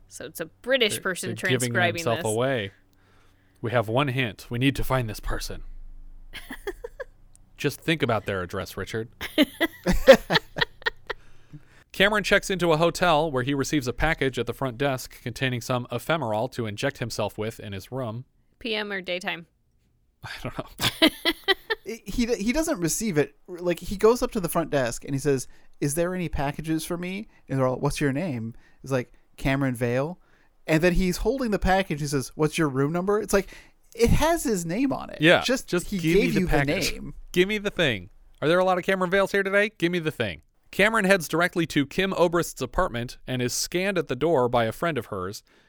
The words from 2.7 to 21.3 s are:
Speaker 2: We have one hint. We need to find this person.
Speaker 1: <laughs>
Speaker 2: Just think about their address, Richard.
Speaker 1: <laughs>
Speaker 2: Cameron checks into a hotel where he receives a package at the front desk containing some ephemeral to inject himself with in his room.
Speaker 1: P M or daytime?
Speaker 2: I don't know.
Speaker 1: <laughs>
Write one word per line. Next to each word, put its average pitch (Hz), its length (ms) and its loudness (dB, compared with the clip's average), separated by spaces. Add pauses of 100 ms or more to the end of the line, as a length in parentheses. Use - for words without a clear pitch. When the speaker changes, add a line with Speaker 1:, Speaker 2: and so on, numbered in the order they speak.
Speaker 2:
We 113 120 -4
have 117 160 2
one 131 200 2
hint. 123 400 -4
We 120 100 -4
need 131 180 4
to - 80 0
find 127 260 0
this 101 100 -10
person. - 440 -6 (680)
Speaker 1:
<laughs> - 1300 -16
Speaker 2:
Just - 220 -2
think 165 220 0
about 113 220 0
their 98 160 -2
address, 90 360 -6
Richard. 113 320 -6 (280)
Speaker 1:
<laughs> 302 120 4 (2500)
Speaker 2:
Cameron 208 300 2
checks 196 280 2
into 175 220 2
a 151 40 4
hotel 165 540 2
where 127 120 0
he 139 120 -2
receives 139 340 -2
a 160 40 -2
package 147 460 0
at 117 80 -2
the 120 60 -6
front 123 260 -6
desk 135 440 -4
containing 123 380 -4
some 123 300 -4
ephemeral 123 600 -2
to 117 160 -6
inject 107 320 -4
himself 110 380 -4
with 107 220 -6
in 107 140 -12
his 95 180 -12
room. 123 340 -8 (340)
Speaker 1:
P 226 160 -6
M 208 180 -6
or 196 80 -6
daytime? 180 460 -8 (760)
Speaker 2:
I - 60 -12 (120)
don't - 160 -10
know. - 560 0
Speaker 1:
<laughs> - 40 -18 (840)